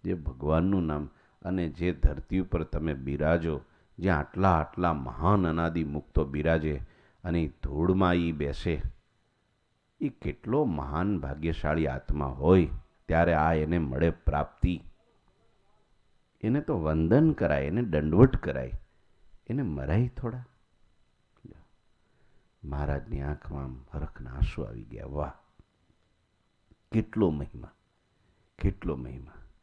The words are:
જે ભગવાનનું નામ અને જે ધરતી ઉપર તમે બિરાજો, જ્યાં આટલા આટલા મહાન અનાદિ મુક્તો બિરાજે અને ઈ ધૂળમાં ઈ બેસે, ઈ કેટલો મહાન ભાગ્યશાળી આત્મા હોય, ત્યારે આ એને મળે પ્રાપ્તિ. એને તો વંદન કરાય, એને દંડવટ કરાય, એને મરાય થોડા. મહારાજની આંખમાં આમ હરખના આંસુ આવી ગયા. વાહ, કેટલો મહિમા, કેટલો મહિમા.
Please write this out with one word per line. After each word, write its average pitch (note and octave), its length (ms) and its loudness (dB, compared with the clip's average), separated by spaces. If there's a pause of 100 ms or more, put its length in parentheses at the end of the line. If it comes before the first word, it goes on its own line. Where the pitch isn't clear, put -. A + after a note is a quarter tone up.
જે F#2 100 -2
ભગવાનનું D#2+ 720 0
નામ D2 240 -4 (340)
અને F2 260 -2
જે F2 240 -2
ધરતી D2 460 0
ઉપર E2+ 240 -2
તમે D#2 300 -4
બિરાજો, D2 680 -2 (380)
જ્યાં E2+ 200 2
આટલા F#2 320 0
આટલા E2+ 420 0
મહાન D#2 540 0
અનાદિ E2 360 0
મુક્તો D2 420 -2
બિરાજે D2+ 560 0 (420)
અને E2+ 180 0
ઈ D2 100 -2 (120)
ધૂળમાં F2+ 500 2
ઈ E2+ 180 2
બેસે, D2 500 -4 (1200)
ઈ C3+ 80 -2
કેટલો - 560 -2
મહાન D#2+ 540 -2
ભાગ્યશાળી D2+ 680 -2
આત્મા C#2 380 -2
હોય, D2 440 4 (380)
ત્યારે E2 260 4
આ D#2 200 4
એને D#2 240 0
મળે D2+ 320 0
પ્રાપ્તિ. D2+ 760 -2 (1600)
એને B2+ 200 0
તો C3+ 180 -2
વંદન E2 520 4
કરાય, D2 340 0
એને F#2 160 -2
દંડવટ E2+ 560 6
કરાય, B1+ 340 -4 (760)
એને C3 140 -4
મરાય E2+ 460 0
થોડા. B2 380 -8 (2250)
મહારાજની C#2+ 560 -4
આંખમાં C#2 420 -6
આમ B1+ 300 -12
હરખના C2+ 380 -8
આંસુ - 300 -2
આવી A1 220 -10
ગયા. - 220 -14
વાહ, C#2+ 260 -6 (1600)
કેટલો G#2+ 380 2
મહિમા, - 400 -8 (880)
કેટલો F2 380 -2
મહિમા. B1+ 360 -12 (320)